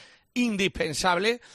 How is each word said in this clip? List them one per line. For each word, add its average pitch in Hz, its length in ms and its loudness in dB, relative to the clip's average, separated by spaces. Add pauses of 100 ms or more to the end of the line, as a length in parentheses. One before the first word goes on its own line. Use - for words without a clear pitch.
(340)
indispensables, 196 1080 0 (140)